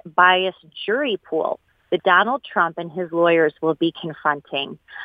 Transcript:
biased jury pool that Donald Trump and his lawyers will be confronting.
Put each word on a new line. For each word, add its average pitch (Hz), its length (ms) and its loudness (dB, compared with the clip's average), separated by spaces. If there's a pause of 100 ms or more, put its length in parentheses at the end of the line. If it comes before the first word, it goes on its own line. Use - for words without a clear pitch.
biased 185 580 2 (220)
jury 233 320 -2
pool - 420 -4 (320)
that 180 120 -2
Donald 208 400 2
Trump 170 340 -2
and 170 120 -10
his 165 200 -6
lawyers 170 500 2
will 160 140 0
be 165 260 -2
confronting. 151 800 -6 (260)